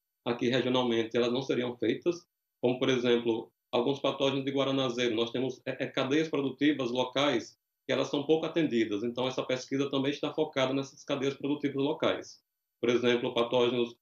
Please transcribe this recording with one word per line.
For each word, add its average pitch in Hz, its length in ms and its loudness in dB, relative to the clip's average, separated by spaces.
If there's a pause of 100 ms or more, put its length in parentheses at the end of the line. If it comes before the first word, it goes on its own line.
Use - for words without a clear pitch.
(240)
aqui 120 260 0
regionalmente, 123 680 2
elas 120 160 2
não 131 80 -2
seriam 123 340 -2
feitas, 165 520 -2 (340)
como, 123 160 2
por 135 120 0
exemplo, 120 600 2 (200)
alguns 127 280 0
patógenos 135 460 0
de 135 60 -4
guaranazeiro. 131 640 0
Nós 117 160 0
temos, 127 340 -4
é, 131 200 -6
é, - 20 -6
cadeias 147 420 0
produtivas 135 600 0
locais 127 680 -2 (300)
que 131 60 0
elas 135 160 0
são 143 140 -2
pouco 160 220 2
atendidas, 113 580 0
então 120 240 -2
essa 127 140 -4
pesquisa 135 480 -2
também 135 220 0
está 147 200 -4
focada 135 400 0
nessas 135 320 -6
cadeias 139 300 -2
produtivas 139 500 -2
locais. 127 560 -2 (400)
Por 120 80 0
exemplo, 120 460 2
patógenos 120 680 0